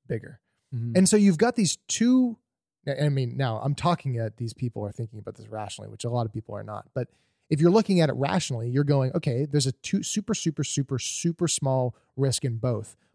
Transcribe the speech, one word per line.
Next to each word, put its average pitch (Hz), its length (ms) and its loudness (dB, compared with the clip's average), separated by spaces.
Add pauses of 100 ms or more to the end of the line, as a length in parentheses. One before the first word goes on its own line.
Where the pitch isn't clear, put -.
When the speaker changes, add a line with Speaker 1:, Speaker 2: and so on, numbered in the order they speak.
Speaker 1:
bigger. - 320 -8 (340)
Speaker 2:
Mm-hmm. 117 240 -4
Speaker 1:
And 185 120 6
so 214 80 6
you've 196 220 6
got 240 160 4
these 208 220 0 (100)
two, 247 500 2 (500)
I 143 220 0
mean, 131 280 0
now 117 260 0
I'm 143 100 0
talking 139 460 0
at 110 180 -4
these 113 160 -6
people 113 320 -6
are 101 60 -6
thinking 110 260 -10
about 104 180 -12
this 107 120 -20
rationally, 107 420 -10
which 107 140 -12
a 117 60 -4
lot 117 180 0
of 104 60 -12
people 110 220 -10
are 104 80 -10
not. 104 300 -12
But 127 140 -4 (420)
if 151 100 0
you're 170 120 6
looking 196 300 4
at 151 80 4
it - 40 -2
rationally, 131 560 -2
you're 135 140 2
going, 139 320 2
"Okay, 139 300 -2
there's 139 200 0
a 131 60 0
two, - 320 -4
super, - 320 -4
super, 151 280 -2
super, 135 360 -4
super - 480 -2
small 131 480 0 (200)
risk 135 300 0
in 117 120 -4
both, 110 380 -4 (200)